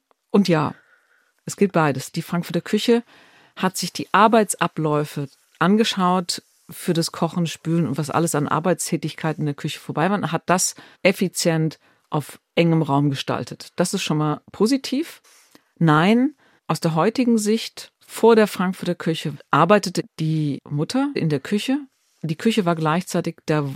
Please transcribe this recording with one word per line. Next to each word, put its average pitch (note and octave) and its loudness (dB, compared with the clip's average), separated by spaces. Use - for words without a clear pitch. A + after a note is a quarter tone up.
und G3+ 4
ja. D#3 0
Es - -12
gilt G3+ 2
beides. C#3+ 0
Die E3+ -6
Frankfurter F3 -4
Küche A#3 0
hat F#3 -2
sich - -6
die - -8
Arbeitsabläufe E3 2
angeschaut F#3 0
für - -6
das D#3+ 0
Kochen, E3+ -2
Spülen D#3+ -2
und C#3 -4
was D3+ -4
alles D#3+ 0
an D3 0
Arbeitstätigkeiten D#3+ -2
in D3+ -2
der C#3+ -4
Küche - -8
vorbei D3+ -2
war, G3+ 0
und D#3 -4
hat D#3+ -4
das - 0
effizient E3 0
auf - -6
engem E3 4
Raum C#3+ 2
gestaltet. - -6
Das - -2
ist G3 -4
schon D#3 -2
mal D3+ -2
positiv. C4+ -2
Nein, F#3+ 4
aus D#3+ -2
der D#3+ -2
heutigen A#3 2
Sicht, G#3+ -4
vor A3+ 4
der G#3+ 6
Frankfurter F3+ -2
Küche D#3+ -4
arbeitete F3 4
die D#3 0
Mutter B3+ -2
in D#3+ 0
der D3 0
Küche. C4 -2
Die D#3+ -4
Küche A3 0
war E3+ 2
gleichzeitig E3 -2
der D3+ 2